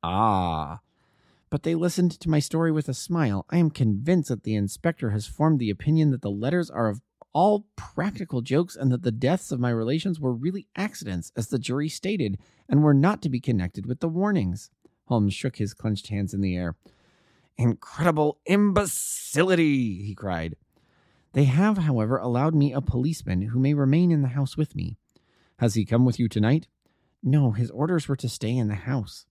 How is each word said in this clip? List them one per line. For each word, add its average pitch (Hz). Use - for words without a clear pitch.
"Ah." 87
"But 147
they 165
listened 175
to 165
my 156
story 160
with 151
a 131
smile. 127
I 170
am 165
convinced 139
that 113
the 110
inspector 110
has 107
formed 151
the 110
opinion 151
that 123
the 101
letters 139
are 113
of 104
all 208
practical 170
jokes, 147
and 135
that 123
the 123
deaths 123
of 127
my 123
relations 151
were 131
really 165
accidents, 98
as 113
the 135
jury 139
stated, 156
and 147
were 151
not 165
to 170
be 127
connected 95
with 123
the 170
warnings." 165
Holmes 104
shook -
his 101
clenched 104
hands 101
in 98
the 92
air. 87
"Incredible 151
imbecility!" 170
he 104
cried. 85
"They 139
have, 185
however, 127
allowed 123
me 143
a 139
policeman 127
who 113
may 135
remain 147
in 151
the 135
house 135
with 151
me." 113
"Has 117
he 110
come 120
with 123
you 117
tonight?" 117
"No, 135
his 113
orders 156
were 139
to 127
stay 113
in 117
the 104
house." 113